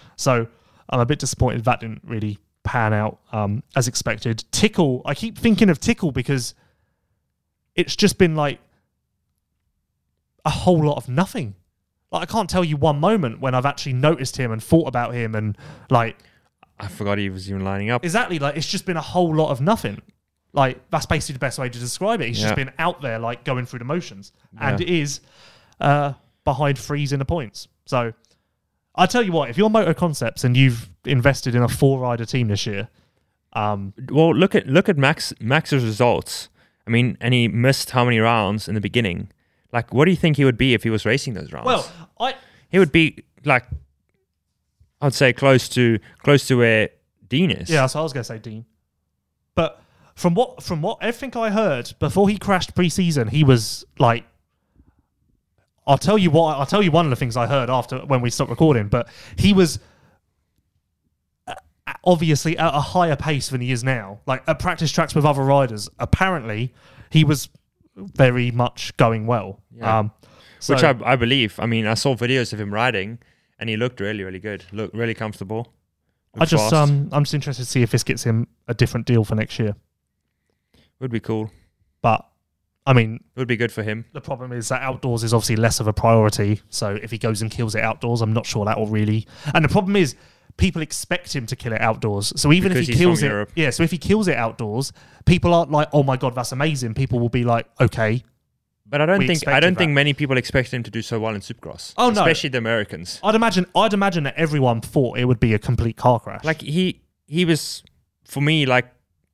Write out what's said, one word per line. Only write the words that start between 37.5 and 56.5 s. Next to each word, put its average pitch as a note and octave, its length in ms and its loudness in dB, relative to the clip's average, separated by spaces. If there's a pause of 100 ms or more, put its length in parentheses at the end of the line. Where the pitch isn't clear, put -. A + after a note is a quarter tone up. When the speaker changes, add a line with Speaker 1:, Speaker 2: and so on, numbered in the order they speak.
Speaker 2:
how B2 140 2
many A#2+ 140 2
rounds A2 480 0
in G#2+ 80 -4
the G#2 60 -2
beginning? G2 480 -2 (440)
Like, A#2+ 200 -6
what C#3 120 4
do F#3+ 60 4
you E3 60 2
think D#3 200 2
he C#3+ 80 4
would B2 120 4
be B2+ 160 2
if G#2+ 100 0
he A#2 60 0
was A2 160 -2
racing A#2+ 280 -2
those D2+ 180 -12
rounds? C2+ 140 -10
Speaker 1:
Well, A3 260 0 (280)
I B3+ 160 -4 (340)
Speaker 2:
He F#3 100 4
would F3+ 140 4
be, D#3+ 300 2 (200)
like, C3 220 0 (1400)
I'd C#3+ 120 0
say B2+ 200 4
close C3+ 360 4
to, A#2 300 2 (200)
close C#3+ 280 4
to C3+ 80 2
where A2+ 340 4 (380)
Dean D3+ 240 0
is. F2+ 180 -6
Speaker 1:
Yeah, C#3+ 180 4
so D3 120 -4
I D#3 40 -4
was D#3 100 -6
gonna B2+ 100 -8
say A2+ 160 -12
Dean. A2 260 -14 (880)
But - 260 -2 (340)
from F3 180 2
what, - 300 -2
from D#3+ 180 -6
what, F#3+ 200 -4
everything A#3+ 340 -6
I A3+ 140 -2
heard F#3+ 500 0
before F#3 300 2
he G#3 80 0
crashed F#3+ 380 -2
pre-season, E3+ 520 2
he D3 160 4
was, B2 400 4 (160)
like, A#2 240 4 (1600)
I'll C#3 100 4
tell G#3+ 200 2
you F3+ 140 4
what, D3+ 260 4